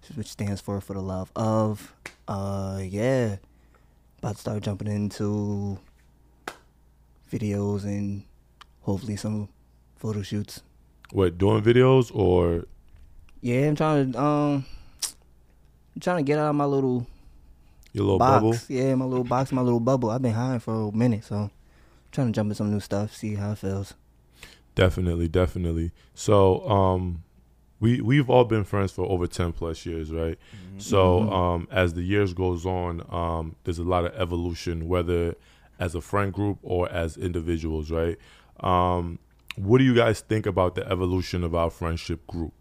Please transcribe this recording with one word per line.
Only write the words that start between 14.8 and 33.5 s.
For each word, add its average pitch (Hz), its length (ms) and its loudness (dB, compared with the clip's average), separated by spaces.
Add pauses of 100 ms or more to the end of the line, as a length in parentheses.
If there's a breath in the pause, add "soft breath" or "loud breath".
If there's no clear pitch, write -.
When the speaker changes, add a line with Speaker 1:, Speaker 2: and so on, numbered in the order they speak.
Speaker 1:
I'm - 60 -12
trying - 180 -2
to 151 40 0
get 147 160 0
out 151 120 0
of 147 60 0
my 143 80 0
little 135 420 0 (840 soft breath)
Speaker 2:
Your 101 120 -2
little 98 140 4
Speaker 1:
box. 131 240 6
Speaker 2:
bubble? 113 140 2 (120)
Speaker 1:
Yeah, 131 280 0
my 131 80 -2
little 127 200 -2
box, 123 280 0
my 127 100 0
little 120 180 2
bubble. 120 300 2
I've 127 120 -2
been 120 100 2
high 123 260 -2
for 110 300 -4
a 101 40 -6
minute, 113 320 2
so 110 120 -8
I'm 104 140 -4 (600 soft breath)
trying 131 180 0
to 110 40 0
jump 104 180 0
in 104 40 -4
some 104 180 -2
new 104 80 0
stuff, 101 340 -4
see 107 220 -6
how 101 160 -4
it 104 60 -6
feels. 98 360 -6 (800 loud breath)
Speaker 2:
Definitely, 87 540 2
definitely. 85 640 0 (220 soft breath)
So, 98 540 4
um, 92 540 2 (560)
we, 117 220 2
we've 127 300 2
all 123 140 8
been 107 200 2
friends 98 260 -2
for 90 160 -4
over 90 200 0
ten 85 260 -2
plus 82 340 -8
years, 80 240 -6
right? 82 280 -4 (180 loud breath)
Speaker 3:
Mm-hmm. 95 240 -18
Speaker 2:
So, 92 400 6
Speaker 1:
Mm-hmm. 107 120 0
Speaker 2:
um, 87 380 0
as 90 240 2
the 87 80 -4
years 98 300 2
goes 90 340 -2
on, 90 440 -4
um, 82 440 -4 (100)